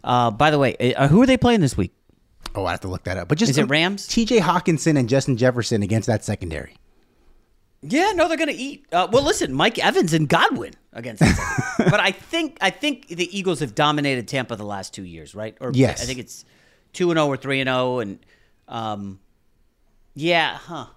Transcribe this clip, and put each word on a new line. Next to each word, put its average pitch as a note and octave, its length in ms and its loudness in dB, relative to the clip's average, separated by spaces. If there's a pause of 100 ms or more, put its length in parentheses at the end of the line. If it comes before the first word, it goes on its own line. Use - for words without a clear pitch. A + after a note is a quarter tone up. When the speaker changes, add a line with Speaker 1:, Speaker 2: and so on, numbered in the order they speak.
Speaker 1:
Uh, B2 260 2
by C#3+ 200 2
the D3 80 2
way, B2 360 2
uh, C#3 140 2
who F#3+ 140 8
are C4+ 40 8
they C4 100 4
playing A#3+ 240 4
this C#3 160 2
week? F2+ 160 -2 (600)
Speaker 2:
Oh, G2 120 -4
I E2+ 60 -2
have A2 80 -6
to G2 80 -10
look F2+ 160 -8
that F#2 140 -6
up. F2 100 -10
But D3+ 100 0
just G#3 120 2
Speaker 1:
Is C3 80 2
it - 40 2
Speaker 2:
um, G#2+ 60 0
Speaker 1:
Rams? E3+ 380 0
Speaker 2:
T A#3 200 0
J A#3+ 140 4
Hawkinson E3 560 2
and A#2+ 120 2
Justin C3 280 2
Jefferson A#2+ 460 0
against G#2 240 0
that A2 180 0
secondary. E2 500 -8 (1080)
Speaker 1:
Yeah, D#4 300 0
no, E4+ 160 2
they're D#4+ 100 -2
gonna D4+ 160 -2
eat. C4 380 -12
Uh, F3 180 2
well, B3+ 120 4
listen, E3 320 0
Mike F#3 240 0
Evans G3 340 2
and D#3 160 2
Godwin A3 460 0 (180)
against A#2 280 -12
that - 140 6
secondary. - 280 -4 (240)
Speaker 2:
<laughs> F3 40 6
Speaker 1:
But G#3 100 4
I G3 100 2
think, D#4+ 500 -6
I F#3+ 100 2
think C#4 380 -6
the F3 300 -6
Eagles F3 220 -2
have A#2+ 140 -6
dominated C#3+ 540 0
Tampa A#2+ 280 -4
the G#2 80 -10
last G2 280 -10
two G2 120 -14
years, E2 300 -16
right? A2 260 -12
Or B2+ 120 -6
Speaker 2:
Yes. B2+ 300 2
Speaker 1:
I - 40 -6
think B2+ 120 -8
it's - 260 -16 (480)
two F3 180 -2
and D#3+ 80 0
oh D3+ 100 2
or C3+ 80 -2
three C3+ 240 -4
and C3 80 -2
oh, B2+ 320 0
and, G2+ 180 -8 (500)
um, G#2 520 -8 (920)
yeah, D#3+ 440 0
huh. D3 280 -14 (100)